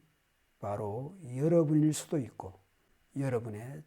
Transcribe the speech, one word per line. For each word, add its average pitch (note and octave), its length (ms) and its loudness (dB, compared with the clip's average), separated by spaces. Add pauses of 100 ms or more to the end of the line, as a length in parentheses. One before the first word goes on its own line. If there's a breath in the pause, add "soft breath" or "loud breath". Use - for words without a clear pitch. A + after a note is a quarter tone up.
(600)
바로 G#2+ 560 -6 (180)
여러분일 D#3 580 4
수도 - 240 -4
있고 G#2+ 360 -6 (640)
여러분의 B2 680 -4